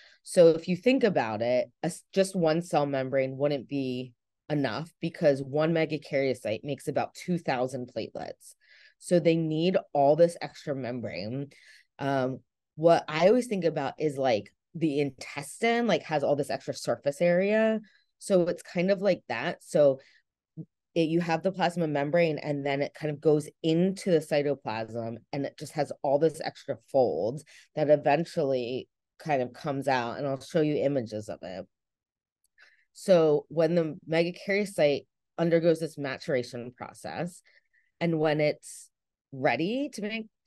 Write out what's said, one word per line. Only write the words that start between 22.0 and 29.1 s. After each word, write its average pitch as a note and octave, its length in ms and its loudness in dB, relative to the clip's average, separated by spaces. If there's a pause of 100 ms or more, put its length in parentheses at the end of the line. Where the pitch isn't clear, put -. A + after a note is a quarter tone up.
and C#3+ 280 -4
then C#3 160 0
it - 120 -4
kind D#3 160 -6
of C#3+ 120 -8
goes D3+ 260 4 (160)
into F3+ 480 0
the D#3+ 80 4
cytoplasm, A#2 960 -4 (160)
and C#3 140 -4
it - 120 -12
just D3 140 -14
has D3 220 -4 (100)
all C#3+ 160 2
this D3+ 240 0
extra - 320 -8 (160)
folds A2+ 540 2 (300)
that D3+ 140 0
eventually C#3 1000 2 (280)